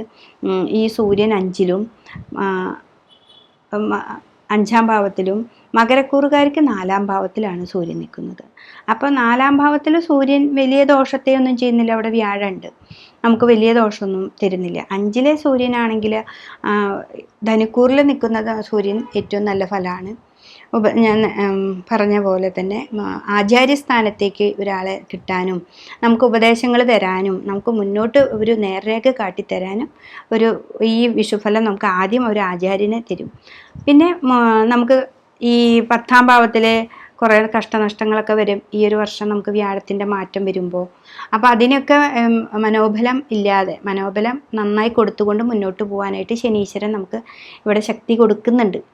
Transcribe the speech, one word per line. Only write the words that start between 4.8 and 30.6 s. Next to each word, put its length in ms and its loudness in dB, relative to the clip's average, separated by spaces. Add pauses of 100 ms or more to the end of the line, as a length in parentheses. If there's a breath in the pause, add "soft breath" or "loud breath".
ഭാവത്തിലും, 520 -2 (360 soft breath)
മകരക്കൂറുകാർക്ക് 920 2
നാലാം 380 -2
ഭാവത്തിലാണ് 600 -4
സൂര്യൻ 340 -6
നിൽക്കുന്നത്. 440 -14 (460 loud breath)
അപ്പോൾ 200 -2
നാലാം 480 2
ഭാവത്തിൽ 420 2
സൂര്യൻ 560 0
വലിയ 280 2
ദോഷത്തെയൊന്നും 760 2
ചെയ്യുന്നില്ല. 340 0
അവിടെ 180 -2
വ്യാഴമുണ്ട്, 600 -4 (540 loud breath)
നമുക്ക് 220 2
വലിയ 280 4
ദോഷമൊന്നും 580 -2 (120)
തരുന്നില്ല. 480 -4
അഞ്ചിലെ 440 0
സൂര്യനാണെങ്കിൽ, 880 -2 (420 loud breath)
ആ, 60 -2 (720)
ധനുക്കൂറിൽ 580 2
നിൽക്കുന്നത് 600 -2
സൂര്യൻ 420 -4 (120)
ഏറ്റവും 300 -4
നല്ല 200 -2
ഫലമാണ്. 640 -8 (440 loud breath)
ഉപ-, 220 2
ഞാൻ, 240 4 (200)
ഉം, 520 -2
പറഞ്ഞ 280 2
പോലെ 300 0
തന്നെ, 440 -6
ഉം, 340 -8
ആചാര്യസ്ഥാനത്തേക്ക് 1200 0 (120)
ഒരാളെ 420 -6 (120)
കിട്ടാനും 480 -4 (420 loud breath)
നമുക്ക് 220 4
ഉപദേശങ്ങൾ 580 4
തരാനും 640 0
നമുക്ക് 240 -4
മുന്നോട്ട് 480 0
ഒരു 320 0
നേർരേഖ 600 -2
കാട്ടിത്തരാനും 800 -6 (420 loud breath)
ഒരു, 180 2 (340)